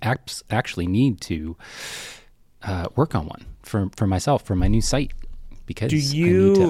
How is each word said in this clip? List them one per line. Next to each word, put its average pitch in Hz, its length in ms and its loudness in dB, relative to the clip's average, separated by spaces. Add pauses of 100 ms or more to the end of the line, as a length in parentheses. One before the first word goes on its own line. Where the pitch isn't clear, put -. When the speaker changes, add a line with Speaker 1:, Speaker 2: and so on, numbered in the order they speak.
Speaker 1:
abs-, - 480 -4
actually 90 380 -2
need 107 360 2
to, 80 320 -6 (1080)
uh, 92 240 -4 (100)
work 151 180 0
on 80 120 -2
one - 180 -14 (180)
for, 98 320 -2
for 104 120 0
myself, 95 400 0
for 98 100 -2
my 92 120 4
new 110 120 4
site, 135 320 0 (540)
because 113 240 -4
Speaker 2:
Do 156 60 2
Speaker 1:
I 151 40 2
need 139 60 0
to 139 100 -2
Speaker 2:
you, 185 380 6 (160)